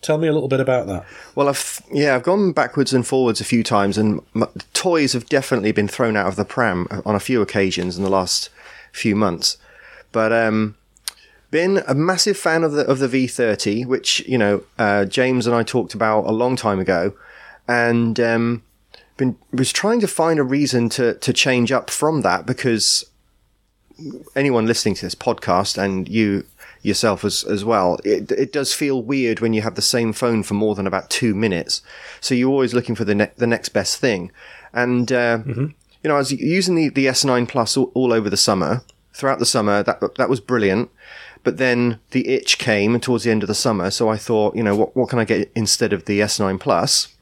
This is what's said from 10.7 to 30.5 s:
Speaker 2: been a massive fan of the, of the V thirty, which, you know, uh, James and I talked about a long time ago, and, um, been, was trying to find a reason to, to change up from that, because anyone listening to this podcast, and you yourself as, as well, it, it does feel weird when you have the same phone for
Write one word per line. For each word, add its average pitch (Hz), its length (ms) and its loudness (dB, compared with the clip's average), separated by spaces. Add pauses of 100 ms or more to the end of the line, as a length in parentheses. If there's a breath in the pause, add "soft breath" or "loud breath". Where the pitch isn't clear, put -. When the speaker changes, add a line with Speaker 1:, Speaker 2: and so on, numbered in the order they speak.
Speaker 2:
been 185 360 0
a 131 80 0
massive 185 440 0
fan 165 260 2
of 151 80 0
the, 147 140 0
of 135 120 2
the 131 100 0
V 131 180 2
thirty, 110 580 0
which, - 420 -2
you 127 120 0
know, 101 240 2 (160)
uh, 104 260 2
James 127 420 0
and 120 80 2
I 117 100 2
talked 113 280 -2
about 110 320 0
a 104 80 -2
long 123 240 0
time 101 240 0
ago, 92 320 0 (560 loud breath)
and, 117 500 2
um, 117 440 0 (540 loud breath)
been, 127 200 -2 (160)
was 127 200 -2
trying 226 280 0
to 208 80 0
find 160 320 2
a - 20 2
reason 127 480 0
to, 120 240 0
to - 180 -4
change 123 380 2
up 131 200 -2
from 151 320 0
that, 90 220 2
because 120 600 0 (1300)
anyone 131 320 2
listening 110 300 0
to - 100 -10
this 92 80 -8
podcast, 98 680 -2
and 95 260 -2
you 104 360 0 (380 loud breath)
yourself 104 420 0
as, 101 200 -2
as 101 200 -2
well, 98 400 2
it, 101 280 0
it 123 200 -2
does 139 220 -2
feel 139 280 -2
weird 120 360 -2
when 117 140 0
you 107 100 0
have 104 140 -4
the 104 60 -4
same 117 300 0
phone 113 300 0
for 104 120 -4